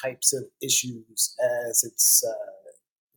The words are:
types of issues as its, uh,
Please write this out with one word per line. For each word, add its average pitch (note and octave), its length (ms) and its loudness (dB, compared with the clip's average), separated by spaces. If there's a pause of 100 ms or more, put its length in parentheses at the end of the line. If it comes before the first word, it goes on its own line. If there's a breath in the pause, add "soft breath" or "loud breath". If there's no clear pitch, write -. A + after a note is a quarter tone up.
types B2+ 300 0
of G#2 120 -2 (180)
issues A#2+ 760 -2 (320)
as - 160 2
its, - 420 2
uh, - 440 -8 (460)